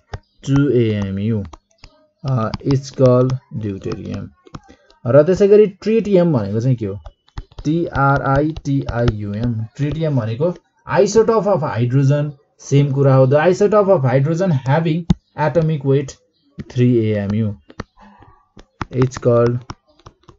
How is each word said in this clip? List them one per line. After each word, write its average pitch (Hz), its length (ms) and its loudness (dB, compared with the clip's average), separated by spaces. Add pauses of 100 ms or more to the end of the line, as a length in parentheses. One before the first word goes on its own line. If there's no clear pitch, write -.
(480)
टु 139 220 0
A 110 320 0
M 101 400 -4
U, 92 60 -12 (840)
अ, 113 200 -2 (180)
is 139 240 -2
called 127 420 2 (220)
deuterium। 98 720 -8 (800)
र 131 160 6
त्यसै 185 260 2
गरी 208 180 6
tritium 196 680 0
भनेको 107 280 -2
चाहिँ 123 160 0
के 110 100 -8
हो? 98 140 -10 (640)
टी 160 220 -2
आर 139 360 0
आई 147 320 0 (100)
टी 139 280 -2
आई 120 200 0
यु 104 220 -8
M। 113 300 -4 (120)
tritium 147 440 -4
भनेको 120 340 -4 (360)
isotope 208 560 2
of 185 160 0
hydrogen, 139 680 0 (280)
Same 139 340 0
कुरा 135 220 2
हो। 131 120 6
The 139 120 2
isotope 190 500 2
of 190 120 4
hydrogen 139 500 0 (180)
having 165 360 0 (360)
atomic 156 400 0
weight 135 280 0 (540)
three 120 520 0
A 101 140 -2
M 101 60 -2
U 107 200 -2 (1400)
is 127 220 -2
called, 120 400 2 (800)